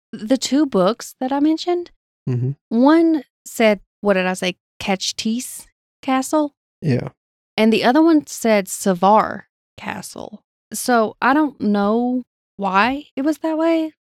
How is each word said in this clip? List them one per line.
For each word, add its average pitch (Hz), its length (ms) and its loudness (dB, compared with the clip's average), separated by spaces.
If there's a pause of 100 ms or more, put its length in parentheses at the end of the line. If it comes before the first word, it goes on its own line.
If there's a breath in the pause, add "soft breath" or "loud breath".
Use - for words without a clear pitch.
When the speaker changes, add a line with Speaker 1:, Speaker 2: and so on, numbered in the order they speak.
(120)
Speaker 1:
The 220 260 -2
two 294 280 0
books 196 540 0
that 262 120 -4
I 285 80 0
mentioned, 349 500 0 (380)
Speaker 2:
Mm-hmm. 123 240 -2 (160)
Speaker 1:
one 311 560 4 (200)
said, 214 360 0 (200)
what 202 140 0
did 185 120 0
I 185 80 -2
say, 185 220 -4 (240)
Cachtis - 840 -6 (340)
Castle? 277 540 -2 (260)
Speaker 2:
Yeah. 131 280 -2 (480)
Speaker 1:
And 220 160 4
the 214 120 2
other 254 180 4
one 320 240 4
said 214 400 0
Savar 190 760 0 (340)
Castle. - 640 -14 (300)
So 220 480 -2
I 262 140 2
don't 311 260 0
know 220 640 0 (320)
why 202 500 -2 (100)
it 262 60 -4
was 302 160 -2
that 320 200 -4
way. 320 340 0 (120)